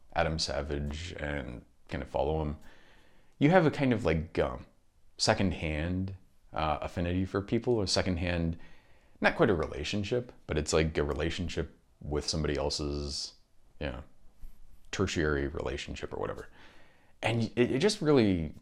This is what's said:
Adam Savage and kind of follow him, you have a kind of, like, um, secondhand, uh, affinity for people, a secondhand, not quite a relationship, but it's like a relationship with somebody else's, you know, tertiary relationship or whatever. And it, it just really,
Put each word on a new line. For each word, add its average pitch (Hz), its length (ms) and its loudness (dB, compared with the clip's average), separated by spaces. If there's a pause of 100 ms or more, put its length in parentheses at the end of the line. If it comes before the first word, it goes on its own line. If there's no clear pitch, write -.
(160)
Adam 80 220 2
Savage 73 840 -4
and 71 420 -6 (260)
kind 71 140 -6
of 64 60 -10
follow 76 340 0
him, 76 140 -2 (840)
you 143 120 6
have 175 160 8
a 131 40 6
kind 131 220 2
of, 107 120 0
like, 80 340 2
um, 65 260 -2 (520)
secondhand, 92 960 0 (400)
uh, 78 260 0
affinity 90 440 0
for 101 180 -2
people, 117 400 0
a 90 60 0
secondhand, 87 680 0 (640)
not - 160 4
quite 156 140 4
a 95 40 4
relationship, 95 800 -2 (140)
but 82 100 -2
it's 76 160 0
like 80 240 4
a 80 60 2
relationship 78 760 -2 (240)
with 73 280 -2
somebody 73 280 0
else's, 71 760 -4 (480)
you 78 60 -2
know, 64 160 -6 (880)
tertiary 76 580 2
relationship - 640 -6
or - 80 -6
whatever. 52 280 -6 (760)
And 117 340 0
it, 123 160 4
it 131 60 2
just 208 220 2
really, 104 600 4